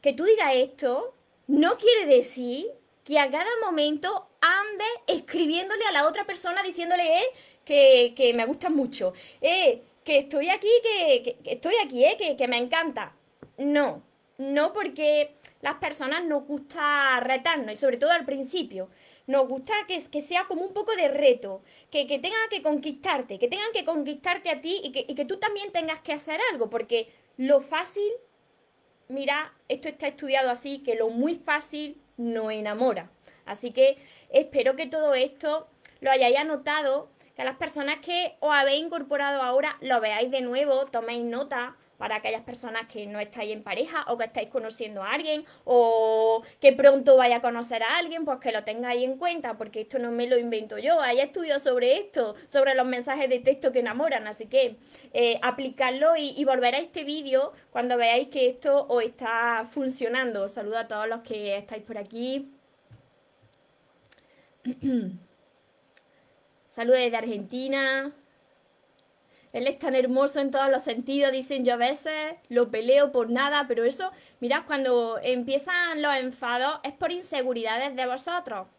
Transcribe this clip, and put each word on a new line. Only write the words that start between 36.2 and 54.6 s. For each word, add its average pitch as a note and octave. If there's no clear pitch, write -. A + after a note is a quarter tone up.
anotado, D4
que C4
a B3+
las C4
personas D4+
que F4
os D4+
habéis C#4
incorporado C#4+
ahora C4+
lo B3+
veáis A3
de C4+
nuevo, C4
toméis A#3+
nota, B3
para G#3+
aquellas A3
personas A#3
que G#3
no G#3
estáis G#3
en G#3+
pareja C#4+
o A#3+
que A3+
estáis A3
conociendo A3
a G3+
alguien D4+
o A3+
que C#4
pronto C4+
vaya A#3+
a A#3+
conocer A#3
a B3
alguien, E4
pues C#4
que C4+
lo G#3+
tengáis A#3+
en C4
cuenta, D4
porque A3
esto A3
no A#3+
me A#3+
lo B3
invento A3
yo, D4+
hay B3
estudios C#4+
sobre B3+
esto, B3+
sobre C4+
los B3+
mensajes C4+
de B3+
texto C4+
que B3+
enamoran, A#3+
así G#3+
que, A#3+